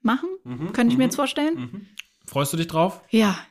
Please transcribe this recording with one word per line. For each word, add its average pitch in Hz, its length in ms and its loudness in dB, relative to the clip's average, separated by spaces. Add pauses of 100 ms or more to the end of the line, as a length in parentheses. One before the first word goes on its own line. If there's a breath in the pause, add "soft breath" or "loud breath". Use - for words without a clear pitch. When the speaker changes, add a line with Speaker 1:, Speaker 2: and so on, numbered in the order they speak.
Speaker 1:
machen, 254 260 0 (160)
Speaker 2:
Mhm. 147 300 -8
Speaker 1:
könnte 240 180 4
ich 254 60 2
mir 262 60 6
Speaker 2:
Mhm. 247 40 4
Speaker 1:
jetzt - 80 -2
vorstellen. 294 380 0
Speaker 2:
Mhm. 247 320 -10 (400)
Speaker 3:
Freust 139 260 -2
du 165 60 -2
dich 165 80 -2
drauf? 165 420 0
Speaker 1:
Ja. 214 300 4 (120)